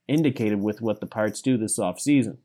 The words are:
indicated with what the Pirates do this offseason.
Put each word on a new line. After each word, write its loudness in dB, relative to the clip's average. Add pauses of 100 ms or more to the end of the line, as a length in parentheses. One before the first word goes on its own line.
indicated 2
with -2
what -2
the -8
Pirates -4
do 2
this -2
offseason. 0